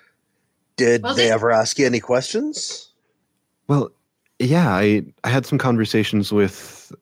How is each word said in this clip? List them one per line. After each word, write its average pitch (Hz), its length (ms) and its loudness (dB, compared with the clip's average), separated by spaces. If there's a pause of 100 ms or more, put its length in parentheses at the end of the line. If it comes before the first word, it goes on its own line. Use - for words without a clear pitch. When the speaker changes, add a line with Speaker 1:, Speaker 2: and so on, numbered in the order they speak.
(760)
Speaker 1:
Did 117 260 2
Speaker 2:
Was - 140 -4
Speaker 1:
they 120 100 2
Speaker 2:
it 113 40 2
Speaker 1:
ever 113 200 2
ask 110 260 0
you 139 80 2
any 120 140 0
questions? - 920 -4 (760)
Speaker 3:
Well, 143 240 0 (480)
yeah, 135 340 2
I, 104 300 2 (200)
I 113 60 -4
had 127 160 0
some 143 120 -2
conversations 110 720 0
with, - 600 -2 (100)